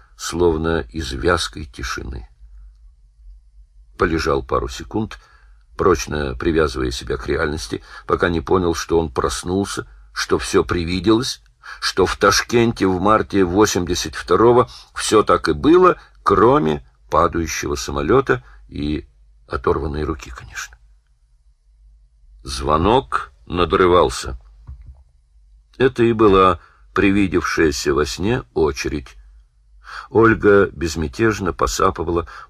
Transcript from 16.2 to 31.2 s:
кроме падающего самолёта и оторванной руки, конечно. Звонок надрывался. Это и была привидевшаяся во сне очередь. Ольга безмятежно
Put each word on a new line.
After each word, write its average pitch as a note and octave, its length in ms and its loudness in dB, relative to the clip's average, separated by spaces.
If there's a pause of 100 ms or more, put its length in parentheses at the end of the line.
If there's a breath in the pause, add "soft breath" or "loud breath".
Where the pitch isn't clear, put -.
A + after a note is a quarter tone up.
кроме G2 640 2 (240)
падающего D#2+ 640 -2
самолёта F#2 720 0 (240 soft breath)
и D2 400 -8 (400)
оторванной D2 560 -4
руки, C#2+ 260 -10
конечно. - 460 -16 (1700)
Звонок D#2+ 880 0 (140)
надрывался. F2 920 2 (1400)
Это B2 260 2
и A#2 80 4
была F#2+ 480 6 (320 soft breath)
привидевшаяся F2 1040 0
во D2 100 0
сне G2+ 380 -4 (120)
очередь. C#2+ 640 -4 (920 loud breath)
Ольга G2+ 560 4
безмятежно F2 840 -4